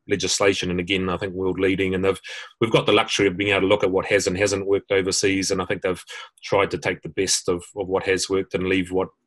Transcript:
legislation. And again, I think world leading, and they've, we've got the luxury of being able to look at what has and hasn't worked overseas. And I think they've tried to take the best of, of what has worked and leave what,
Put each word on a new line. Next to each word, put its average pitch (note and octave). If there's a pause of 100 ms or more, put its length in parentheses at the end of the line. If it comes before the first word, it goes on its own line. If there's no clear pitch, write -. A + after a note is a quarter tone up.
legislation. F#2+
And F2+
again, F#2
I F2
think F#2+
world F#2
leading, F#2+
and F#2
they've, F#2+ (380)
we've A2
got -
the G#2+
luxury G2+
of F2+
being G2+
able F#2+
to F#2+
look G2+
at F#2+
what F#2
has G2+
and F#2
hasn't G2
worked G2
overseas. G2
And F#2
I -
think F#2+
they've F#2 (380)
tried G2
to F2+
take F#2
the E2
best -
of, F2 (120)
of G2
what F#2
has F#2+
worked F#2+
and F2+
leave F#2
what, F#2 (180)